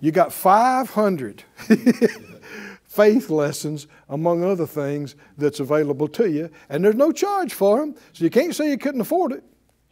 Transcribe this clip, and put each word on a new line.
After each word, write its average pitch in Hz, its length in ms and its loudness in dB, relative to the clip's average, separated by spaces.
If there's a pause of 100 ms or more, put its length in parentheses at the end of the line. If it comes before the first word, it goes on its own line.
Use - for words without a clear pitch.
you 151 100 0
got 151 220 2
five 240 560 2
hundred 180 540 -2 (260)
<laughs> 220 140 4 (1000)
faith 214 460 2
lessons, 151 580 -4 (200)
among 170 360 -2
other 180 240 -2
things, 143 480 -8 (200)
that's 143 240 -2
available 147 480 -2
to 208 220 -2
you. 156 200 -4 (200)
And 156 160 -2
there's 214 100 4
no 294 160 4
charge 370 400 -2
for 208 300 2
'em, 302 140 -8 (180)
so 170 100 -6
you 165 60 2
can't 269 260 0
say 302 140 -2
you 277 80 0
couldn't 269 240 -4
afford 311 300 0
it. - 120 -12 (480)